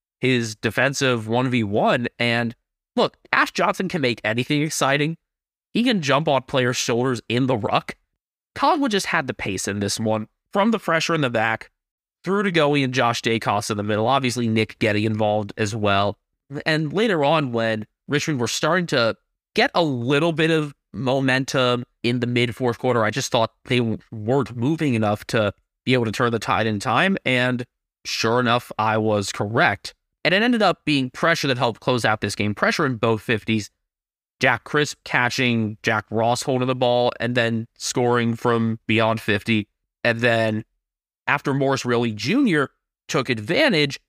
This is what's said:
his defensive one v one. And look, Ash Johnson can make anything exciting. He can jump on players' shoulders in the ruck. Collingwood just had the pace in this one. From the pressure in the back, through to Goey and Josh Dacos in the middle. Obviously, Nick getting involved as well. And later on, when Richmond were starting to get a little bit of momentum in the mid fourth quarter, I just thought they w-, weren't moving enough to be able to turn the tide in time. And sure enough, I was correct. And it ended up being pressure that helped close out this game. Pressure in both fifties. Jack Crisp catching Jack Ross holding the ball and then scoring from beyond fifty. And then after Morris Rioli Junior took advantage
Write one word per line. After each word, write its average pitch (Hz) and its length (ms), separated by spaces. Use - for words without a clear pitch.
his 120 360
defensive 127 720
one 123 220
v 123 140
one. 120 440
And 117 360
look, 220 220
Ash - 200
Johnson 185 360
can 170 140
make 123 220
anything 123 380
exciting. 147 560
He 226 100
can 233 180
jump 143 260
on 135 160
players' 127 340
shoulders 123 520
in 123 180
the 127 100
ruck. 104 380
Collingwood 277 360
just 196 160
had 160 200
the 123 60
pace - 340
in 101 120
this 101 200
one. 110 280
From 202 200
the 214 80
pressure 165 340
in 160 80
the 131 80
back, 113 400
through 196 200
to 196 80
Goey 147 320
and 127 100
Josh 120 280
Dacos 110 480
in 107 80
the 101 60
middle. 107 240
Obviously, 123 400
Nick 110 320
getting 104 240
involved 107 540
as 107 180
well. 101 420
And 156 260
later 180 320
on, 143 280
when 113 340
Richmond 143 320
were 117 80
starting 170 400
to 117 280
get - 220
a 180 80
little 143 500
bit 160 160
of 151 240
momentum 127 920
in 123 180
the 120 80
mid 120 280
fourth 120 240
quarter, 123 240
I 107 80
just - 200
thought 113 220
they 127 120
w-, 113 220
weren't 117 460
moving 143 380
enough 104 320
to 107 260
be 127 80
able 123 120
to 110 60
turn 120 200
the 117 80
tide 110 260
in 107 140
time. 160 360
And 127 380
sure 117 340
enough, 120 400
I 110 180
was 107 340
correct. 110 600
And 156 80
it 196 80
ended 233 220
up 175 200
being 135 280
pressure 165 360
that 123 120
helped 120 200
close 127 240
out 110 180
this 104 140
game. 104 200
Pressure 190 320
in 127 80
both 113 260
fifties. 110 480
Jack 127 220
Crisp - 400
catching 120 800
Jack 110 260
Ross 113 340
holding 127 240
the 131 80
ball 123 440
and 120 160
then 117 320
scoring 120 580
from 113 520
beyond 110 340
fifty. 104 460
And 117 180
then 113 420
after 139 260
Morris 135 300
Rioli 120 320
Junior 151 540
took 131 200
advantage 147 800